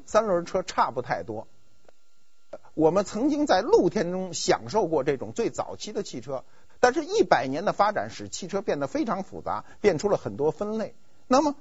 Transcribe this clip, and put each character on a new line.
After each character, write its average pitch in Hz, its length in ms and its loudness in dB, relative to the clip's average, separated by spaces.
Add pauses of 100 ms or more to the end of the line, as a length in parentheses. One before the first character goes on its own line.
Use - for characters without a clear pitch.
三 214 200 4
轮 175 200 2
车 185 160 -2
差 175 280 4
不 120 120 0
太 113 200 -2
多。 107 240 -8 (1300)
我 156 180 6
们 196 140 2
曾 226 240 0
经 294 180 2
在 185 140 4
露 302 300 4
天 214 220 0
中 185 200 -4
享 117 380 0
受 208 160 2
过 147 180 2
这 139 140 2
种 110 160 -8
最 214 160 0
早 98 260 -6
期 208 160 -10
的 214 100 -4
汽 131 200 -10
车， 131 200 -8 (380)
但 247 140 6
是 311 100 -2
一 392 180 2
百 135 240 4
年 147 200 -2
的 170 80 2
发 208 180 4
展 113 160 -2
使 104 220 -10
汽 - 180 -8
车 196 140 -4
变 160 180 -2
得 139 60 -2
非 285 180 -2
常 196 180 -4
复 82 200 -12
杂， 92 240 -4 (160)
变 185 160 4
出 202 100 0
了 185 80 2
很 104 220 -4
多 147 120 2
分 214 280 -4
类。 208 160 -6 (320)
那 262 160 6
么 285 180 0